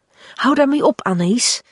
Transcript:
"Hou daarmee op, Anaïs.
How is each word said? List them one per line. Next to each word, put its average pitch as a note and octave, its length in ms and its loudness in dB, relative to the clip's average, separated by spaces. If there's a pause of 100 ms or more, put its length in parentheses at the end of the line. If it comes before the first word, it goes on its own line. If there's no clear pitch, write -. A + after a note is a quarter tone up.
(360)
"Hou C#4 200 0
daarmee C#4+ 300 2
op, - 160 2
Anaïs. F#3 600 -2 (100)